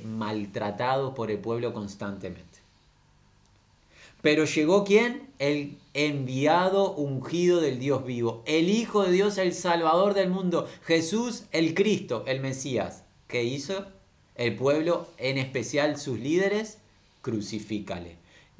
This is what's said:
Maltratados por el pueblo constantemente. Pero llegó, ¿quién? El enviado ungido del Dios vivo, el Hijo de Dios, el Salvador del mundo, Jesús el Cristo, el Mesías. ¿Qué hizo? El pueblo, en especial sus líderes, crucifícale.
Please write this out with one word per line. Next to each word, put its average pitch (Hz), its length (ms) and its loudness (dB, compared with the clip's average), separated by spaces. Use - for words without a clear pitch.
Maltratados 110 1080 -2
por 110 160 -4
el 101 80 -2
pueblo 117 340 -4
constantemente. 98 840 -10
Pero 151 240 4
llegó, 160 380 4
¿quién? 226 440 4
El 143 400 -2
enviado 151 960 2
ungido 151 680 0
del 135 180 0
Dios 127 260 0
vivo, 117 400 -4
el 165 240 2
Hijo 214 320 2
de 180 100 4
Dios, 196 280 4
el 180 160 0
Salvador 175 580 4
del 190 160 2
mundo, 180 380 0
Jesús 202 640 0
el 160 220 2
Cristo, 190 540 0
el 135 140 -2
Mesías. 127 640 -4
¿Qué 120 160 -2
hizo? 165 440 -4
El 120 200 -2
pueblo, 156 520 0
en 135 220 -2
especial 139 580 -2
sus 127 220 -6
líderes, 196 580 0
crucifícale. 98 920 -6